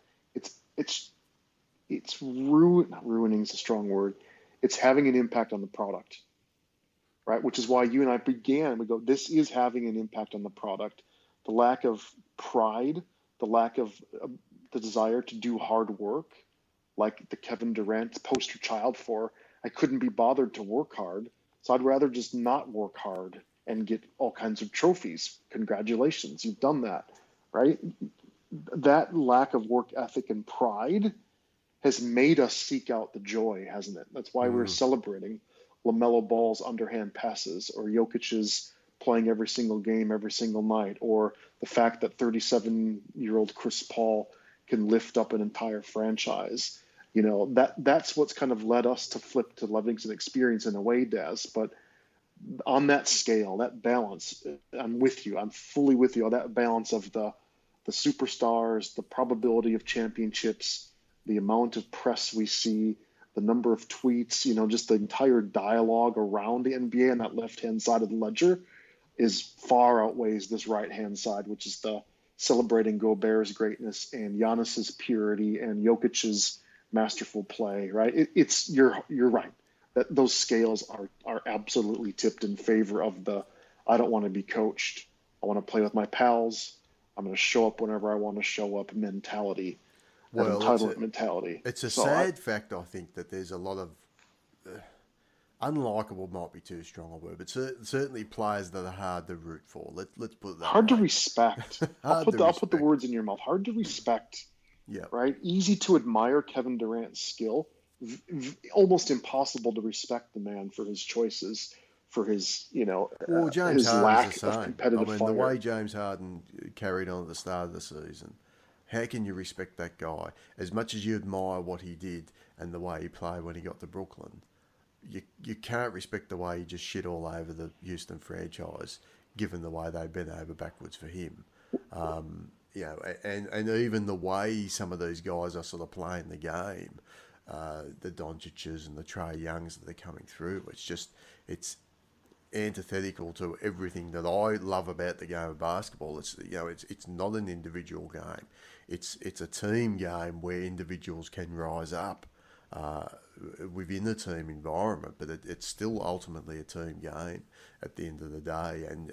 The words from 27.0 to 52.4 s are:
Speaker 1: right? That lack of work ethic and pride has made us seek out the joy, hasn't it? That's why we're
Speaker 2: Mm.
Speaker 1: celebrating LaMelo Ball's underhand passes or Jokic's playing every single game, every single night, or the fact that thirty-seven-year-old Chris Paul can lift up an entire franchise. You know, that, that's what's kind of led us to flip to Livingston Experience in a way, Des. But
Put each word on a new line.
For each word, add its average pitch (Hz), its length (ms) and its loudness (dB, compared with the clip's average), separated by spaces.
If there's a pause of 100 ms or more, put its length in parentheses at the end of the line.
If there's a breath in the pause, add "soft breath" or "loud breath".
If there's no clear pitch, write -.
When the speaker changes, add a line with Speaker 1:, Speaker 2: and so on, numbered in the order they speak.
Speaker 1:
right? 135 260 4 (920)
That 147 420 4
lack 127 380 4
of 110 140 0
work 120 280 0
ethic 127 340 -4
and 107 160 -6
pride 131 680 0 (720)
has 131 180 4
made 127 380 6
us 123 160 4
seek - 340 -4
out 110 240 -2
the 104 60 -12
joy, 101 520 -2
hasn't 98 260 -8
it? - 140 -14
That's - 220 -10
why 123 160 4
we're 120 160 2
Speaker 2:
Mm. 98 40 -2
Speaker 1:
celebrating 107 720 0 (460 soft breath)
LaMelo 117 420 6
Ball's 113 320 4
underhand 110 540 -4
passes - 560 -6
or - 140 -8
Jokic's 113 880 0 (260 loud breath)
playing 117 300 4
every 110 180 2
single 110 300 0
game, 110 340 0
every 107 200 -2
single 107 320 0
night, 107 380 2
or 110 340 4 (240 loud breath)
the 117 80 -6
fact 117 340 4
that 110 160 -2
thirty-seven-year-old 110 1400 0
Chris - 300 -4
Paul 110 460 0 (360 soft breath)
can 107 220 2
lift 113 300 4
up 113 160 2
an 107 80 0
entire 107 420 -4
franchise. 110 1000 -2 (320 loud breath)
You 110 80 6
know, 104 320 4
that, 117 240 6
that's 143 400 4
what's 147 160 2
kind 135 180 0
of 110 140 -2
led 120 220 4
us 127 220 0
to 120 100 -6
flip - 380 -2
to 113 100 -4
Livingston 110 440 -2
Experience 117 540 0
in 107 100 0
a 101 60 -2
way, 120 240 4
Des. 104 320 -2 (160)
But 110 180 -2 (920 soft breath)